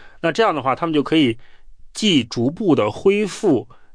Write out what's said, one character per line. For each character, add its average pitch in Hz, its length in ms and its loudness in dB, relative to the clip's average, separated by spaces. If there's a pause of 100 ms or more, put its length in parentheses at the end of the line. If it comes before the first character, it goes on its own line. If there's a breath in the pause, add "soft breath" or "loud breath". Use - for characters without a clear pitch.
(200 loud breath)
那 254 120 -2
这 233 100 0
样 208 120 2
的 147 60 -4
话， 131 140 0
他 160 100 -6
们 165 80 -4
就 151 80 2
可 147 160 0
以 127 220 2 (540 soft breath)
既 170 320 2
逐 120 260 -2
步 175 240 0
的 113 160 2
恢 202 340 2
复 165 440 -2 (260 soft breath)